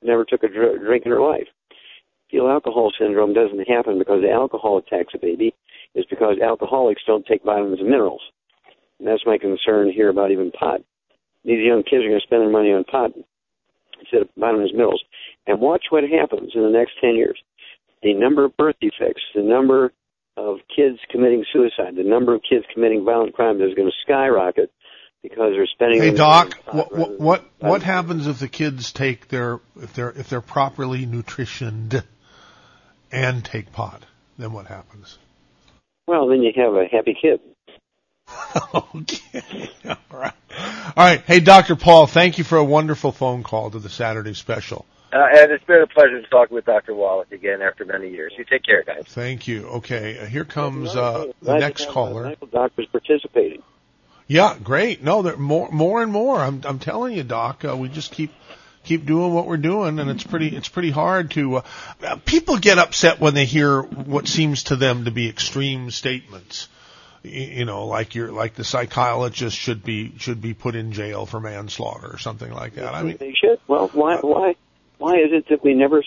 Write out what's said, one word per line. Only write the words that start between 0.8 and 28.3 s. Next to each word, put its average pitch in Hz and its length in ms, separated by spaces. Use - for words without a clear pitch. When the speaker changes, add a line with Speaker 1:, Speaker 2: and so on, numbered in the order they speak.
Speaker 1:
in 120 60
her 117 100
life. 151 260
Fetal 131 200
alcohol 117 480
syndrome 104 360
doesn't 104 340
happen 120 300
because 95 240
the 98 100
alcohol 110 460
attacks - 380
a - 20
baby. 90 380
It's 90 120
because 104 320
alcoholics 113 640
don't 107 200
take 110 180
vitamins 104 360
and 98 100
minerals. 107 320
And 104 80
that's 110 180
my 107 140
concern 101 520
here 104 180
about 98 200
even 95 220
pot. - 300
These 117 220
young 117 160
kids 127 240
are 107 40
gonna 104 120
spend 117 220
their 107 80
money 107 200
on 95 120
pot 123 280
instead 110 220
of - 160
vitamins 107 320
and 101 80
minerals. 110 260
And 104 120
watch 156 300
what 151 140
happens 151 500
in 113 80
the 110 80
next 117 320
ten 120 140
years. - 240
The 104 100
number 139 320
of 131 120
birth 151 220
defects, - 420
the 101 80
number 131 480
of 104 220
kids 135 240
committing 120 400
suicide, 110 440
the 92 80
number 120 300
of 110 140
kids 120 260
committing 110 300
violent 113 320
crime 110 260
is 95 140
gonna 95 160
skyrocket 110 680
because 110 320
they're 95 140
spending 117 340
Speaker 2:
Hey, - 80
Speaker 1:
their - 80
Speaker 2:
Doc, 156 280
Speaker 1:
money - 100
on - 80
pot - 120
Speaker 2:
what, - 160
Speaker 1:
rather 196 260
Speaker 2:
what, 196 240
Speaker 1:
than 156 100
Speaker 2:
what 190 120
Speaker 1:
vitamins. - 20
Speaker 2:
happens 170 440
if 135 120